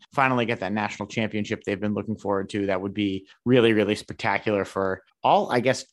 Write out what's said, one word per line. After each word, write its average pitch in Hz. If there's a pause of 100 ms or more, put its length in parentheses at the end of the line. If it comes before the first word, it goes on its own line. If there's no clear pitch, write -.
(140)
finally 127
get 113
that 95
national 107
championship 107
they've 101
been 104
looking 101
forward 98
to, 101
that 95
would 98
be 98 (180)
really, 117
really 107
spectacular 101
for 95 (220)
all, 170
I 123
guess, 123